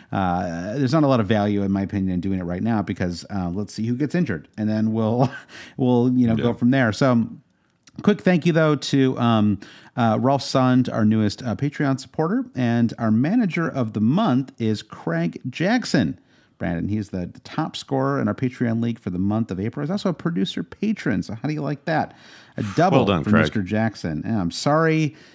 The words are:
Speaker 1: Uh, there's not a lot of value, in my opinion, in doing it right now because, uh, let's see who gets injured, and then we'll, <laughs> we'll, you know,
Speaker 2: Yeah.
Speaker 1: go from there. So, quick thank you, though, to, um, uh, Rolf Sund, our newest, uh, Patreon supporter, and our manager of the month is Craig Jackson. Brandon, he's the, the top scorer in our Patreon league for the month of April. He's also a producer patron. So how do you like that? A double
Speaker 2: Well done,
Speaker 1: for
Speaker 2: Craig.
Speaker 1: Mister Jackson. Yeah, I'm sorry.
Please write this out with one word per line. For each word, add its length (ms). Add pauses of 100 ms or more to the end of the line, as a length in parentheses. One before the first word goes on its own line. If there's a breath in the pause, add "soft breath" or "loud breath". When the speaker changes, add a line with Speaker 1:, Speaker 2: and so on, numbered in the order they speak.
(120)
Speaker 1:
Uh, 680
there's 140
not 100
a 60
lot 100
of 80
value, 360
in 100
my 100
opinion, 320
in 60
doing 180
it 60
right 180
now 200
because, 480
uh, 220
let's 220
see 100
who 120
gets 180
injured, 320 (100)
and 140
then 220
we'll, 360 (260 loud breath)
<laughs> 220
we'll, 360
you 160
know, 80
Speaker 2:
Yeah. 80
Speaker 1:
go 100
from 160
there. 220
So, 340 (760)
quick 180
thank 260
you, 60
though, 240
to, 420
um, 400 (380 loud breath)
uh, 240
Rolf 220
Sund, 500
our 120
newest, 380
uh, 140
Patreon 420
supporter, 460 (100)
and 440
our 120
manager 580
of 240
the 80
month 600
is 240
Craig 560 (100)
Jackson. 680 (420 soft breath)
Brandon, 300
he's 200
the, 180
the 140
top 360
scorer 440
in 80
our 60
Patreon 460
league 200
for 100
the 80
month 320
of 80
April. 260
He's 60
also 200
a 40
producer 480
patron. 640
So 100
how 140
do 60
you 60
like 260
that? 300 (400 loud breath)
A 60 (140)
double 220
Speaker 2:
Well 80
done, 180
Speaker 1:
for 60
Speaker 2:
Craig. 120
Speaker 1:
Mister 200
Jackson. 640
Yeah, 160
I'm 120
sorry. 640 (180 loud breath)